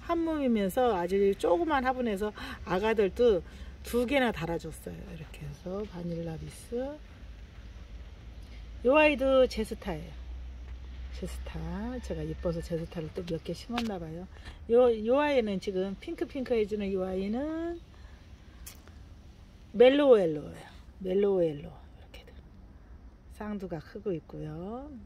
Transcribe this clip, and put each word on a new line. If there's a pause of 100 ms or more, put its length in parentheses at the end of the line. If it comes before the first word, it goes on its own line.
한
몸이면서
아주
조그만
화분에서 (320)
아가들도 (400)
두
개나
달아줬어요. (220)
이렇게
해서
바닐라
비스. (1900)
요
아이도
제스타예요. (1040)
제스타.
제가
이뻐서
제스타를
또
몇
개
심었나
봐요. (420)
요,
요
아이는
지금
핑크핑크
해주는
요
아이는 (1900)
멜로우
옐로우예요. (320)
멜로우
옐로우. (260)
이렇게
돼. (1000)
쌍두가
크고
있고요. (180)